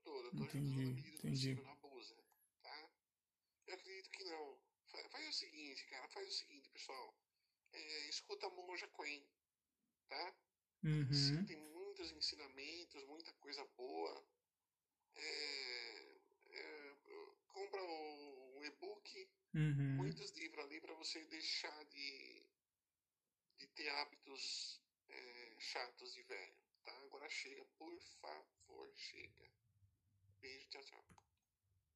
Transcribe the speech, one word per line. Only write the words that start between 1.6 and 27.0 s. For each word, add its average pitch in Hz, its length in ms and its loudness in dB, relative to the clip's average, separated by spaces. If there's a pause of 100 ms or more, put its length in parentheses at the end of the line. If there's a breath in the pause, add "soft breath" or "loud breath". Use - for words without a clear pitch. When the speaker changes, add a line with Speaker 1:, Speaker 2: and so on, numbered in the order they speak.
Speaker 1:
não 135 80 -10
abusa, - 420 -12 (460)
tá? 143 280 -10 (760)
Eu 180 80 -2
acredito 190 360 -8
que 196 120 -6
não. 156 340 -2 (300)
Fa-, - 220 -6
faz 302 200 -4
o 294 40 0
seguinte, 151 540 -2
cara, 135 220 -6
faz 196 180 -4
o - 40 -6
seguinte, - 380 -2
pessoal. - 460 -6 (580)
É, 156 360 -2
escuta 202 380 0
a - 40 -2
Monja 180 380 -2
Coen, 147 340 -2 (840)
tá? 165 280 0 (480)
Speaker 2:
Uhum. 151 300 8
Speaker 1:
Sim, 143 320 8
tem 160 120 -2
muitos 170 540 -4
ensinamentos, 147 960 -2
muita 160 260 -10
coisa 143 300 -6 (140)
boa. 82 460 2 (920)
É, 131 1000 -2 (360)
é, 147 420 -6 (540)
compra 196 360 4
o, 147 760 -2
o 147 60 -2
e-book, 381 640 -4 (260)
Speaker 2:
Uhum. 143 420 10
Speaker 1:
muitos 156 340 4
livros 151 340 -4
ali 151 160 -6
pra 165 140 -6
você 160 300 0
deixar 156 600 2
de, 135 580 -6 (1160)
de 139 80 -10
ter 151 220 -4
hábitos, - 920 -2 (260)
é, 120 520 -10
chatos 123 560 -2
de 123 80 -12
velho, 95 300 -6 (300)
tá? 135 80 -10 (140)